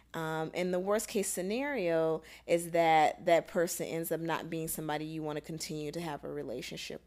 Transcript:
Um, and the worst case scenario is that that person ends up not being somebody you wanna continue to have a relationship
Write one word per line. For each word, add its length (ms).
Um, 400
and 200
the 60
worst 280
case 220
scenario 920
is 260
that 540
that 220
person 400
ends 240
up 80
not 300
being 180
somebody 380
you 180
wanna 180
continue 500
to 100
have 240
a 40
relationship 760